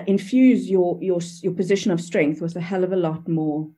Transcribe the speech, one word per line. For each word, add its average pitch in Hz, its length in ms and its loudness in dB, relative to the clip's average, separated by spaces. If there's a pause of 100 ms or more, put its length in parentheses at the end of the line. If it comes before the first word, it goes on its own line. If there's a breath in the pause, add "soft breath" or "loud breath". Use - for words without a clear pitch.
infuse 214 640 4
your, 175 320 2
your, 180 180 0 (220)
your 185 120 -2
position 196 380 0
of 170 80 0
strength 156 420 -2
with 170 140 -6
a 170 60 -6
hell 185 220 -2
of 180 100 -2
a - 20 0 (120)
lot 160 200 -8
more 156 400 -2 (100)